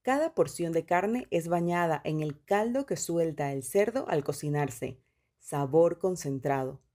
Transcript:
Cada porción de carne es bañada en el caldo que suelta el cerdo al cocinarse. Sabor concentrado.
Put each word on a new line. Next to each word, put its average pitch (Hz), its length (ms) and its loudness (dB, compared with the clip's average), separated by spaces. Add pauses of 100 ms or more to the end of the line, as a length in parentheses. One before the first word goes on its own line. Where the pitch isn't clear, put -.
Cada 294 340 0
porción 165 380 0
de 165 120 2
carne 208 460 0
es 170 160 0
bañada 170 560 2
en 156 160 -2
el 151 240 -6
caldo 240 420 0
que 175 120 -4
suelta 156 560 -2
el 135 100 -6
cerdo 226 460 0
al 147 160 0
cocinarse. 143 720 -4 (400)
Sabor 156 580 2
concentrado. 139 840 -2 (140)